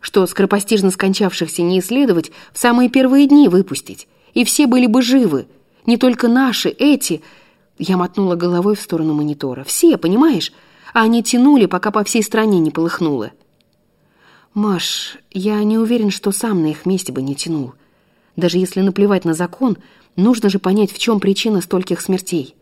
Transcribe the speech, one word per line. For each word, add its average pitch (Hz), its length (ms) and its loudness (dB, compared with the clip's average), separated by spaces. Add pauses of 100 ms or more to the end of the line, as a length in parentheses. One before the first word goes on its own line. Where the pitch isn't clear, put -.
что - 260 0
скоропостижно 196 640 0
скончавшихся 185 720 -2
не 180 160 0
исследовать, 196 540 -2 (200)
в - 60 -14
самые 247 320 2
первые 262 360 4
дни 285 220 6
выпустить, - 600 -2 (260)
и 233 100 0
все 294 220 0
были 254 200 2
бы 240 140 2
живы, 233 460 0 (400)
не 233 100 2
только 240 320 2
наши, 240 400 0
эти». 262 540 0 (560)
Я 180 180 -2
мотнула 180 380 -2
головой 175 400 0
в 202 60 -8
сторону 156 340 -4
монитора. 143 480 -6
«Все, 294 340 2
понимаешь? 208 560 0 (400)
А 233 100 0
они 226 200 2
тянули, 247 440 4
пока 196 260 -4
по 208 100 -2
всей 214 220 -2
стране 214 340 0
не 156 140 0
полыхнуло». 156 580 -4 (1200)
«Маш, 208 640 -4 (120)
я 208 320 -2
не 214 160 0
уверен, 226 320 0
что 196 220 -4
сам 196 300 -2
на 156 40 0
их 151 180 -6
месте 185 280 -2
бы 131 100 -6
не 139 140 -6
тянул. 143 380 -6 (600)
Даже 175 240 0
если 185 220 -2
наплевать 196 440 0
на 170 100 0
закон, 175 440 -4 (380)
нужно 220 320 2
же 196 100 0
понять, 196 340 0
в - 60 -16
чём 220 220 0
причина 196 400 0
стольких 180 400 -4
смертей». 180 600 -6